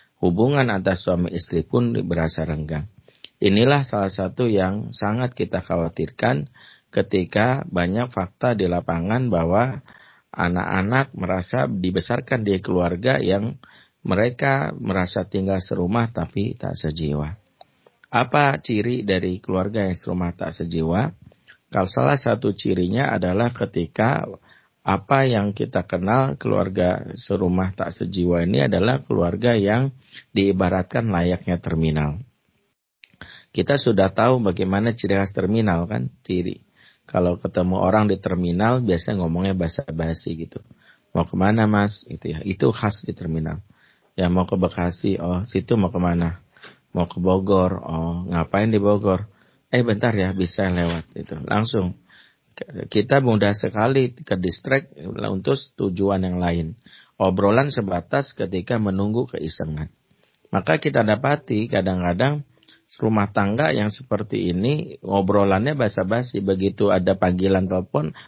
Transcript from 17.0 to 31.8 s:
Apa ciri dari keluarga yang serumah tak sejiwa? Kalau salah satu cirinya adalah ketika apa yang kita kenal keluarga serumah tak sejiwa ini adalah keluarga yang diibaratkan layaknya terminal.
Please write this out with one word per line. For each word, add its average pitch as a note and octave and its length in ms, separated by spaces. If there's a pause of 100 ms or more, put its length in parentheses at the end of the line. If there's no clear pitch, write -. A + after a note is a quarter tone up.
Apa C#3 480
ciri A#2 460
dari F#2 320
keluarga G2 480
yang F#2 100
serumah F2+ 400
tak E2 160
sejiwa? E2+ 640 (560)
Kalau F#2+ 160
salah C3+ 320
satu A2+ 320
cirinya G2+ 640
adalah G2+ 400
ketika A2 720 (560)
apa C3+ 480
yang G2+ 240
kita G2+ 320
kenal A#2 480
keluarga F#2 800
serumah F#2 560
tak F2 240
sejiwa F2 480
ini A2 240
adalah G#2+ 400
keluarga F#2+ 480
yang A2+ 400 (400)
diibaratkan F#2+ 720
layaknya F2 560
terminal. D#2 560 (1400)